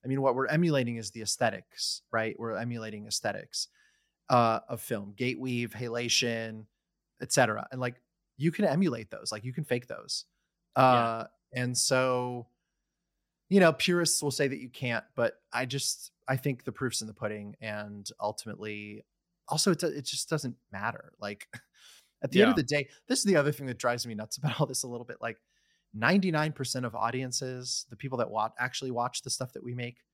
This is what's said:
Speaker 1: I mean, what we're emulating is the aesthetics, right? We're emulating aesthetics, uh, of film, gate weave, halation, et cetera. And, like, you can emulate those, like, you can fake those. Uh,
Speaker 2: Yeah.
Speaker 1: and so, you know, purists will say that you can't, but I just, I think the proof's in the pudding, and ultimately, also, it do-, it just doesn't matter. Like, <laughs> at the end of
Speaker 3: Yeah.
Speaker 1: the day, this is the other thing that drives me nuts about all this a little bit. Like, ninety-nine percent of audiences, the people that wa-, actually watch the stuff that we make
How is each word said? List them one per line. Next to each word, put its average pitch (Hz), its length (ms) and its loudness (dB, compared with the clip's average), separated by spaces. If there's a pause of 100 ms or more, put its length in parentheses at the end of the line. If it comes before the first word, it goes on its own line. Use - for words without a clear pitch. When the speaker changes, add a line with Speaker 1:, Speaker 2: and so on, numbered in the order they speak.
Speaker 1:
I 143 40 -8
mean, 135 140 0
what 131 140 4
we're 135 120 0
emulating 143 500 2
is 107 140 -8
the 113 100 -10
aesthetics, - 800 -2 (100)
right? 110 260 -2
We're 113 200 -4
emulating 110 500 -6
aesthetics, - 640 -4 (600)
uh, 117 380 6
of 123 140 -6
film, 101 340 -6
gate 123 240 -2
weave, 120 380 -2
halation, 113 880 -2 (560)
et 135 100 -6
cetera. 110 400 4
And, 127 80 -8
like, 123 220 -6 (340)
you 156 160 2
can 208 140 0
emulate 135 440 2
those, - 220 -10
like, 107 140 -8
you 127 80 -6
can 156 100 -6
fake 123 240 -2
those. - 380 -8 (500)
Uh, 120 480 6 (300)
Speaker 2:
Yeah. 123 100 -2
Speaker 1:
and 123 140 -2
so, 123 720 2 (1000)
you 196 140 8
know, 165 100 10
purists 175 500 2
will 147 100 0
say 139 180 0
that 135 100 -6
you 127 100 -12
can't, 120 360 -4 (100)
but - 260 0 (120)
I 127 120 0
just, - 460 -6 (160)
I 135 80 2
think 131 300 -4
the 127 80 -6
proof's - 280 -4
in 110 60 -10
the 110 60 -14
pudding, 104 480 -8
and 104 460 -10 (120)
ultimately, 104 840 -8 (440)
also, 160 220 2
it 160 80 2
do-, 175 80 0
it 143 180 -4
just - 240 -6
doesn't 147 280 -4 (160)
matter. 104 460 -6
Like, 104 340 -8
<laughs> - 680 -20
at 123 100 -4
the 180 100 8
end 233 100 8
of 226 60 4
Speaker 3:
Yeah. 151 60 2
Speaker 1:
the 120 40 -2
day, 147 220 0 (180)
this 262 120 2
is - 60 0
the 190 120 6
other 147 160 6
thing 143 140 -6
that 120 120 -6
drives 120 260 0
me 117 80 -8
nuts 107 240 -8
about 139 220 -2
all 151 80 4
this - 160 -4
a 131 60 -8
little 120 160 -8
bit. - 160 -14
Like, 113 200 -6 (520)
ninety-nine 156 580 4
percent 127 340 -4
of 110 100 -4
audiences, 127 920 -4
the 117 60 -14
people 127 240 -6
that 107 100 0
wa-, 107 300 0
actually 127 320 -4
watch 120 320 -2
the 135 80 -8
stuff - 220 -4
that - 100 -12
we 120 100 -8
make 123 300 -10 (100)